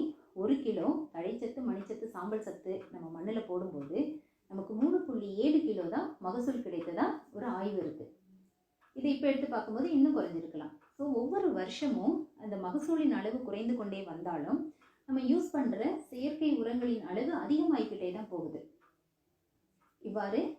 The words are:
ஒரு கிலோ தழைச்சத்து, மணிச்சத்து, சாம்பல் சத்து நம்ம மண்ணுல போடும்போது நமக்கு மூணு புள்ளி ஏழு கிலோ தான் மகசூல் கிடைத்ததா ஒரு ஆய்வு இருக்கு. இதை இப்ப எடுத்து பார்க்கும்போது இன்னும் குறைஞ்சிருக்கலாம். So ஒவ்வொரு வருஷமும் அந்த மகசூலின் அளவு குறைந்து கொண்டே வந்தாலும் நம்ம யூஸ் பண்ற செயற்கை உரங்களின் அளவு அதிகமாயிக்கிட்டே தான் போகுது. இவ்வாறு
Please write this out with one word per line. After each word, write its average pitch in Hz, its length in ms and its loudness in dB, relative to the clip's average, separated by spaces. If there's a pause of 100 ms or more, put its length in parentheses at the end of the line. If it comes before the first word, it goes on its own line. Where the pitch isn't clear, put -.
(340)
ஒரு 214 240 4
கிலோ 226 280 0 (240)
தழைச்சத்து, 208 520 -6
மணிச்சத்து, 214 460 -4
சாம்பல் 208 360 -4
சத்து 185 280 -8 (180)
நம்ம 170 200 -12
மண்ணுல 196 360 -4
போடும்போது 180 520 -4 (520)
நமக்கு 190 240 -8
மூணு 311 260 4
புள்ளி 220 360 -4
ஏழு 294 240 6
கிலோ 196 280 0
தான் 277 200 -2 (120)
மகசூல் 240 440 -2
கிடைத்ததா 175 400 -2 (280)
ஒரு 226 140 -6
ஆய்வு 196 320 -2
இருக்கு. 156 260 -6 (920)
இதை 262 140 0
இப்ப 285 160 2
எடுத்து 269 220 2
பார்க்கும்போது 226 420 -2
இன்னும் 294 260 8
குறைஞ்சிருக்கலாம். 165 580 -4 (180)
So 277 120 -6 (100)
ஒவ்வொரு 330 380 2
வருஷமும் 220 600 0 (240)
அந்த 208 180 -6
மகசூலின் 285 560 2
அளவு 220 260 0
குறைந்து 226 380 -2
கொண்டே 196 260 -4
வந்தாலும் 170 580 -2 (480)
நம்ம 262 140 2
யூஸ் 320 280 4
பண்ற 247 300 0 (220)
செயற்கை 294 560 0
உரங்களின் 233 460 0
அளவு 240 300 0
அதிகமாயிக்கிட்டே 254 760 2
தான் 208 200 -6
போகுது. 156 300 -6 (1400)
இவ்வாறு 202 380 0 (180)